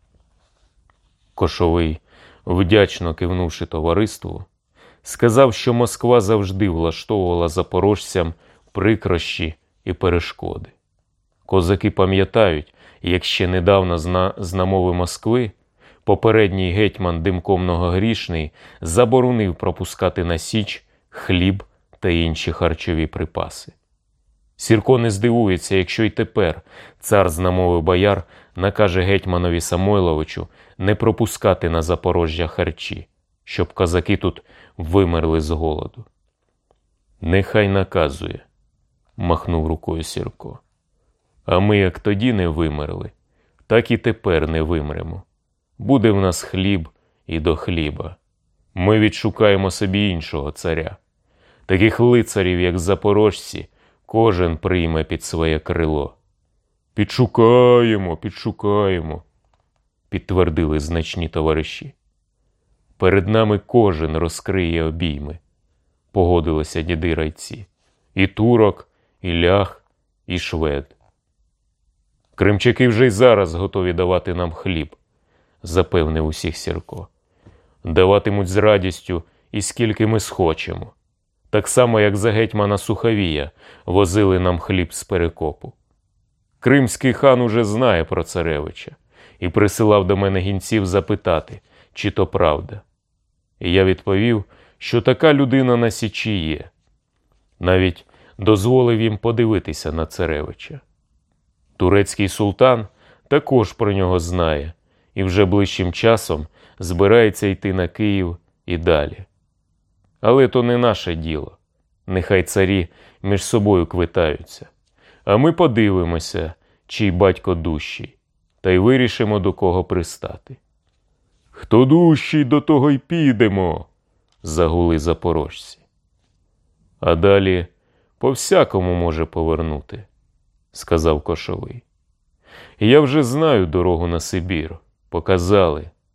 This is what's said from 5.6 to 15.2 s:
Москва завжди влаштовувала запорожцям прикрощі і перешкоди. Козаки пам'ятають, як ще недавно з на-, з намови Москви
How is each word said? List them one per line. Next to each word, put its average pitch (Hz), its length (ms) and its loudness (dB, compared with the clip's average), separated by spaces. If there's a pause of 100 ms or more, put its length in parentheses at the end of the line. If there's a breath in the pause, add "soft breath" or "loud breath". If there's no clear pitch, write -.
Москва 120 480 2
завжди 98 480 0
влаштовувала 85 800 -2
запорожцям 90 840 0 (380 soft breath)
прикрощі 92 840 -2 (300)
і 90 80 -6
перешкоди. - 760 -4 (760)
Козаки 95 460 0
пам'ятають, 95 800 0 (280 soft breath)
як 87 220 -2
ще - 240 -2
недавно 90 500 2
з 80 80 -6
на-, 92 320 -2
з 90 160 -10
намови 92 400 0
Москви 107 580 -2 (520 soft breath)